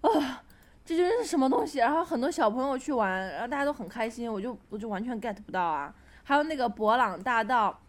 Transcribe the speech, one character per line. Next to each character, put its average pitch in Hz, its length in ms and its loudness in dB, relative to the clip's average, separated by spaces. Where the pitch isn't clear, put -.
啊， 285 420 2
这 330 100 -4
究 349 80 4
竟 403 140 2
是 480 80 -2
什 339 140 -2
么 262 100 4
东 466 160 2
西？” 285 140 -6
然 233 120 4
后 330 120 2
很 339 160 -2
多 277 120 0
小 254 180 2
朋 254 180 -2
友 269 100 -2
去 277 160 -4
玩， 190 400 0
然 160 80 -6
后 240 60 -4
大 277 100 -4
家 277 80 0
都 294 80 0
很 208 160 -10
开 226 200 -4
心， 233 220 -6
我 208 80 -4
就， 226 180 -6
我 208 80 -10
就 214 100 -8
完 202 160 -4
全 240 180 -6
get 220 140 -6
不 - 60 -16
到 185 100 0
啊。 151 320 -2
还 285 120 2
有 294 80 4
那 311 120 -2
个 254 120 0
博 220 300 2
朗 190 240 2
大 233 220 2
道 214 460 2